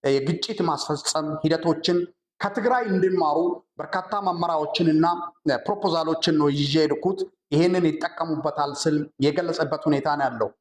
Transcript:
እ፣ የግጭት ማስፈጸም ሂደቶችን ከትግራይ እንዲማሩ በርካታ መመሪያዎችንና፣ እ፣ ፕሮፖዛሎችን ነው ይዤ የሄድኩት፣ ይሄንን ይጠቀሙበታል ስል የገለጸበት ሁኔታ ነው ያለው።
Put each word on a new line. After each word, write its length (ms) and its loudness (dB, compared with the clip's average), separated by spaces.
እ፣ 80 2
የግጭት 520 -2
ማስፈጸም 640 -4
ሂደቶችን 580 0
ከትግራይ 460 0
እንዲማሩ 520 2
በርካታ 380 -6
መመሪያዎችንና፣ 800 2
እ፣ 180 0
ፕሮፖዛሎችን 760 0
ነው 140 4
ይዤ 240 0
የሄድኩት፣ 460 0
ይሄንን 340 4
ይጠቀሙበታል 880 -2
ስል 200 0
የገለጸበት 640 0
ሁኔታ 280 2
ነው 140 0
ያለው። 240 -2